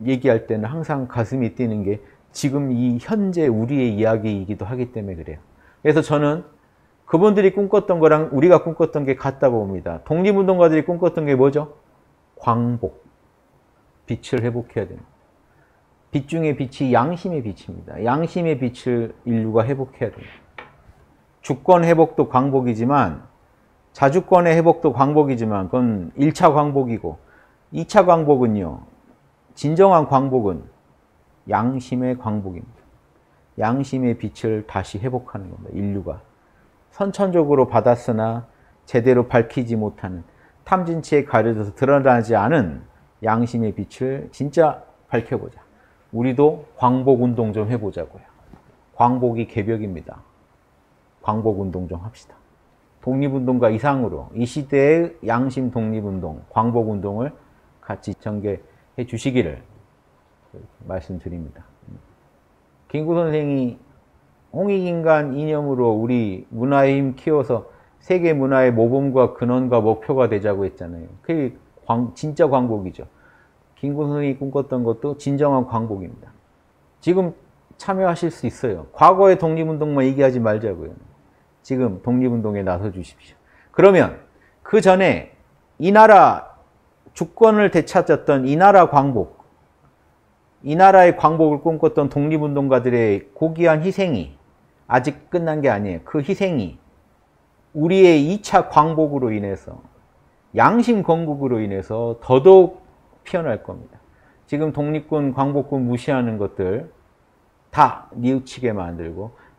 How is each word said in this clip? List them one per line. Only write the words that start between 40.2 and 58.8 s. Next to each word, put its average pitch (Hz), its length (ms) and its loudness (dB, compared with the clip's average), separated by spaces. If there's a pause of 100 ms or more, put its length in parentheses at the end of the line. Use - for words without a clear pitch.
탐진치에 165 600 -2
가려져서 110 500 0
드러나지 127 640 2
않은 101 460 0 (400)
양심의 113 520 -2
빛을 131 580 -8
진짜 147 500 -2 (260)
밝혀보자. - 540 -8 (500)
우리도 131 540 0 (100)
광복운동 123 760 0
좀 107 180 -4
해보자고요. 101 520 -8 (720)
광복이 120 520 0
개벽입니다. 101 760 -8 (1000)
광복운동 98 640 -4
좀 87 120 -10
합시다. - 340 -20 (680)
독립운동가 127 680 0
이상으로 110 640 -4
이 117 120 -4
시대의 147 680 0 (100)
양심 127 440 -4
독립운동, 101 800 -6
광복운동을 110 800 -4 (480)
같이 - 340 -12
전개해 104 440 -8 (480)